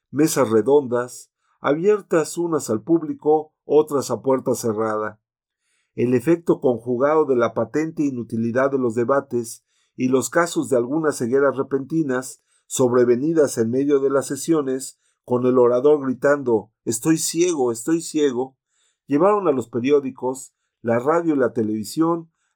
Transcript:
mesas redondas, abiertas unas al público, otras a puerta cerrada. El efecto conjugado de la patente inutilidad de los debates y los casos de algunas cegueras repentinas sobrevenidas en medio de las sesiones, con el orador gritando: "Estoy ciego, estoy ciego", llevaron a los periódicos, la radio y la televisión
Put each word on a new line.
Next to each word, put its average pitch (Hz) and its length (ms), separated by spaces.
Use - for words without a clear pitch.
mesas 139 380
redondas, 123 840
abiertas 165 760
unas 165 320
al 110 140
público, 156 720
otras 143 480
a 110 100
puerta 131 340
cerrada. 107 680
El 123 200
efecto 165 440
conjugado 127 640
de 135 140
la 117 160
patente 151 500
inutilidad 120 680
de 139 60
los 120 160
debates 120 720
y 127 140
los 127 200
casos 165 380
de 127 80
algunas 139 420
cegueras 131 380
repentinas 135 880
sobrevenidas 127 880
en 113 140
medio 139 300
de 135 80
las 135 180
sesiones, 135 720
con 123 220
el 127 120
orador 127 480
gritando: 131 680
"Estoy 160 340
ciego, 160 540
estoy 165 300
ciego", 135 560
llevaron 185 400
a 147 60
los 120 160
periódicos, 131 840
la 117 180
radio 160 360
y - 20
la 120 160
televisión 139 800